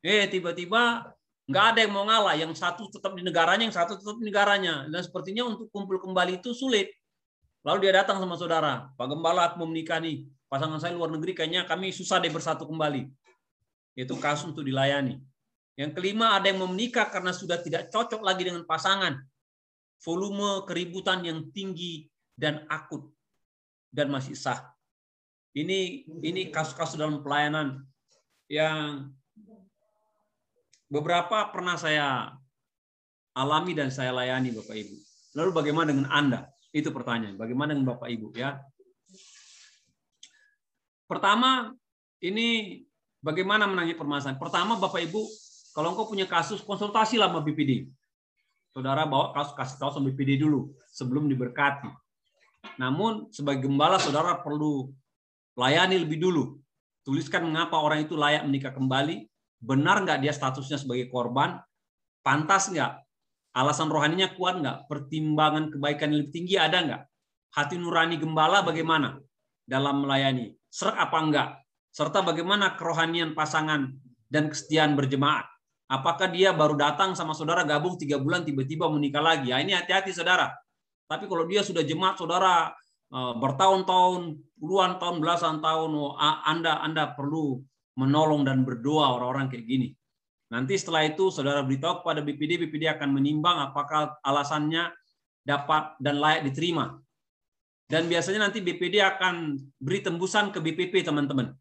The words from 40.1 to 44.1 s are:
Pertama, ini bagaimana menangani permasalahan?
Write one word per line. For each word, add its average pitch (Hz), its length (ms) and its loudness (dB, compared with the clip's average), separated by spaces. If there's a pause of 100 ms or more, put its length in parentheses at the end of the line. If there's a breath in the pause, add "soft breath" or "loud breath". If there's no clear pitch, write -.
Pertama, 226 640 2 (480)
ini 220 600 -2 (440)
bagaimana 190 400 2
menangani 175 320 -2
permasalahan? 143 400 -4